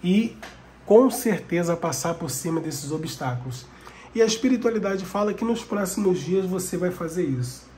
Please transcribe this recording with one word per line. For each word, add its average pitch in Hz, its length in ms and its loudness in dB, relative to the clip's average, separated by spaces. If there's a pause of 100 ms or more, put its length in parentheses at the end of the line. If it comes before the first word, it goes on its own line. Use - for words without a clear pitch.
E 196 360 2 (480)
com 240 240 8
certeza 170 640 0
passar 165 380 -2
por 165 160 -6
cima 160 320 -4
desses 147 300 -6
obstáculos. 131 760 -6 (500)
E 226 60 4
a 226 40 8
espiritualidade 220 800 0
fala 208 280 0
que 208 100 -4
nos 226 220 -2
próximos 196 540 0
dias 180 260 0
você 180 320 -4
vai 180 140 0
fazer 170 340 -4
isso. 127 420 -4 (100)